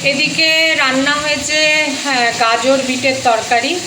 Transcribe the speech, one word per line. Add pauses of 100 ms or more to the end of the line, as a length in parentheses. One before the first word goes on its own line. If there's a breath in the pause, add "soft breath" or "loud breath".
এদিকে
রান্না
হয়েছে, (440)
হ্যাঁ,
গাজর
বিটের
তরকারি